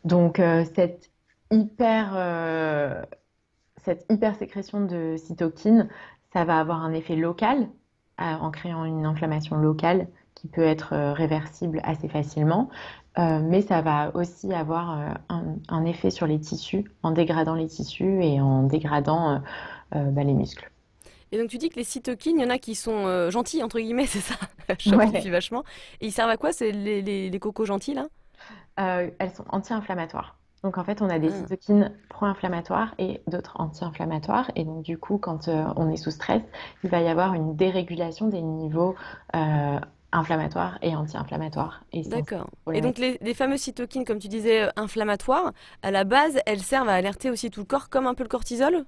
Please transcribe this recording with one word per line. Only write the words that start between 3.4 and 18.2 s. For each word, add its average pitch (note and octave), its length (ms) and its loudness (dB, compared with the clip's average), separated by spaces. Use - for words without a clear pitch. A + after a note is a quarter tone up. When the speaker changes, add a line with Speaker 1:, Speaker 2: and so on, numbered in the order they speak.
Speaker 1:
cette F3 260 -2
hypersécrétion G#3 720 -2
de E3 340 -4
cytokines, E3+ 720 4
ça F3 120 2
va E3 140 4
avoir D#3+ 240 0
un D#3+ 100 -2
effet D#3+ 240 -2
local, G#3+ 520 2
euh, F3 40 -2
en D#3+ 260 -2
créant E3 340 -6
une D#3+ 220 -2
inflammation D#3 500 -2
locale E3 520 2
qui - 140 -16
peut E3 140 0
être, D#3 320 2
euh, D3 180 2
réversible D#3 720 -2
assez D#3 240 -2
facilement. D#3 600 2
Euh, D#3+ 220 4
mais E3+ 220 4
ça F#3 180 2
va D3+ 360 2
aussi F3 360 -4
avoir, E3 460 -2
euh, D3 160 -4
un, E3+ 160 -4
un D#3+ 160 0
effet E3+ 260 0
sur F3+ 160 -2
les D3+ 140 2
tissus F3 440 -4
en D#3+ 80 2
dégradant D#3+ 420 2
les D#3+ 140 -2
tissus F3+ 560 0